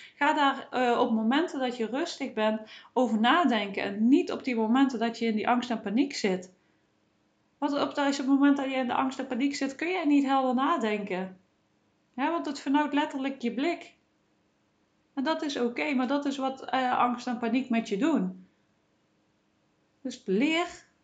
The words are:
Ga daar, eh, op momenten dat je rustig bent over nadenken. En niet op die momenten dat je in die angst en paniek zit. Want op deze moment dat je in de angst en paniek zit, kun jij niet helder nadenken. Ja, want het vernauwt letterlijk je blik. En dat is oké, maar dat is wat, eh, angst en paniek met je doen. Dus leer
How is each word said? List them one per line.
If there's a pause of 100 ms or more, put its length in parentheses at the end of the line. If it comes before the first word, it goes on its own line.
(160)
Ga
daar,
eh,
op
momenten
dat
je
rustig
bent (320)
over
nadenken.
En
niet
op
die
momenten
dat
je
in
die
angst
en
paniek
zit. (1040)
Want
op
deze
moment
dat
je
in
de
angst
en
paniek
zit,
kun
jij
niet
helder
nadenken. (800)
Ja,
want
het
vernauwt
letterlijk
je
blik. (1160)
En
dat
is
oké,
maar
dat
is
wat,
eh,
angst
en
paniek
met
je
doen. (1500)
Dus
leer (180)